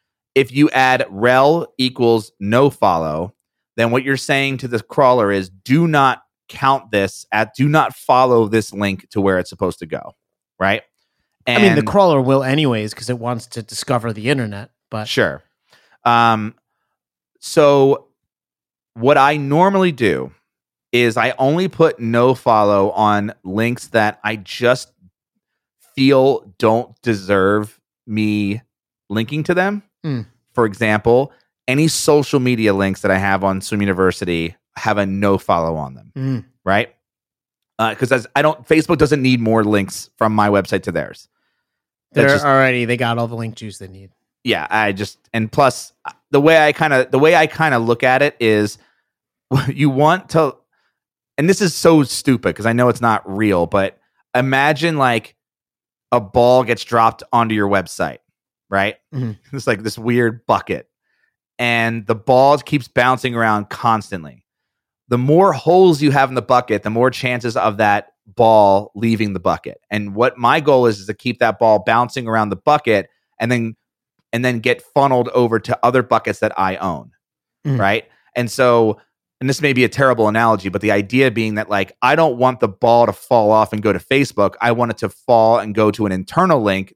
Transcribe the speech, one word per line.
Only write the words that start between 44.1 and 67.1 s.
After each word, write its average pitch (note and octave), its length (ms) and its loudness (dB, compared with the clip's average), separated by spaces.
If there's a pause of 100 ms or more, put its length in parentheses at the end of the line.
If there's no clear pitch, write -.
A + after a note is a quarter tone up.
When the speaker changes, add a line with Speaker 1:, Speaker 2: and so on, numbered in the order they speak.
Speaker 1:
Yeah, F2 260 -2
I G#2+ 220 2
just, G2 260 -8 (160)
and A2 180 -4
plus, - 400 0 (140)
uh, - 60 -16 (200)
the C#3+ 80 2
way D#3 260 4
I D3+ 60 4
kinda, C3+ 380 0
the C3+ 100 2
way D#3+ 160 4
I D#3+ 120 4
kinda D3 320 -2
look A#2 240 -2
at C3 180 4
it D3 180 -2
is, G#2+ 380 0 (760)
<laughs> C3 160 -2
you C#3 220 0
want D3 400 0
to, D#3 260 0 (840)
and D#3 120 0
this G3 120 0
is F3 140 0
so D#3+ 280 4
stupid A#2+ 520 -2
'cause G#2 100 -6
I A2+ 80 0
know B2 160 2
it's A#2 120 -2
not A2+ 280 0
real, G2 360 0
but G2 320 -2 (360)
imagine, C#3 640 0
like, A#2+ 380 -2 (760)
a A#2+ 100 0
ball B2 420 2
gets A2+ 200 -4
dropped A2+ 400 0 (100)
onto A2+ 220 0
your G2+ 120 0
website, F2+ 520 -4 (500)
right? G2 280 -2 (160)
Speaker 2:
Mm-hmm. B2+ 180 -6 (120)
Speaker 1:
<laughs> - 140 -20
It's - 100 -12
like A2 160 -4
this G#2+ 140 -8
weird A#2 480 -2
bucket, F#2+ 420 -4 (720)
and A#2 460 -2
the A2+ 100 -2
ball C3+ 440 4
keeps C#3 280 -6
bouncing B2 480 -2
around G#2+ 340 -2
constantly. F#2+ 720 -6 (640)
The A#2+ 120 -2
more D#3+ 340 4
holes E3+ 480 2
you D3 100 2
have C3+ 180 2
in B2+ 60 -8
the A#2+ 60 -4
bucket, A2+ 420 0
the A2 60 -6
more A#2+ 220 0